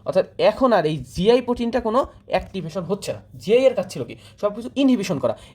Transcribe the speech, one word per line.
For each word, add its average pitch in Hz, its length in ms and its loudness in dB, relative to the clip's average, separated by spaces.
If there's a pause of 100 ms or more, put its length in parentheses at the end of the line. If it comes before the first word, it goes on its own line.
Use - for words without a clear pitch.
অর্থাৎ 190 220 0 (120)
এখন 214 340 2
আর 175 140 4
এই 156 100 -2
জিআই 214 460 2
প্রোটিনটা 240 380 -2
কোনো 226 260 0 (200)
অ্যাক্টিভেশন 185 560 -4
হচ্ছে 190 300 -6
না। 104 100 -10 (140)
জিআই 233 280 2
এর 254 100 6
কাজ 190 180 -6
ছিল 135 120 -8
কি? 113 120 -16 (240)
সব 208 140 -2
কিছু 240 220 -12
ইনহিবিশন 208 420 2
করা। 113 180 -2 (180)